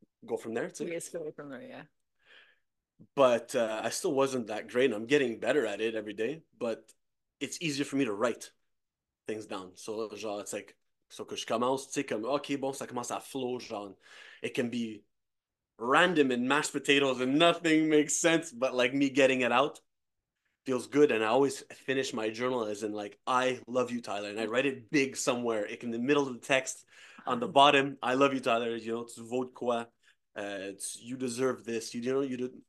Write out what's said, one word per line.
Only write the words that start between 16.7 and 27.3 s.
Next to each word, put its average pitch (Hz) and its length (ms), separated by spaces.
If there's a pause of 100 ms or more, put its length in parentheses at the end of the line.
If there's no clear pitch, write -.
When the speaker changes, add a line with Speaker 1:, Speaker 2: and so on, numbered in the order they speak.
Speaker 1:
potatoes 139 480
and 131 160
nothing 160 520
makes 151 260
sense, 165 360
but, 123 220
like, 127 200
me 139 160
getting 131 320
it 120 100
out 135 280 (840)
feels 127 220
good. 147 240
And 110 120
I 110 40
always 135 340 (240)
finish 131 280
my 110 160
journal 120 360
as 107 180
in, 107 80
like, 104 360
"I 127 400
love 120 240
you, 120 100
Tyler." 104 280
And 104 100
I 113 60
write 120 200
it 120 240
big 135 280
somewhere, 117 520
like, 117 140
in 120 80
the 113 80
middle 143 280
of 127 60
the 117 60
text, - 460 (420)
on 123 120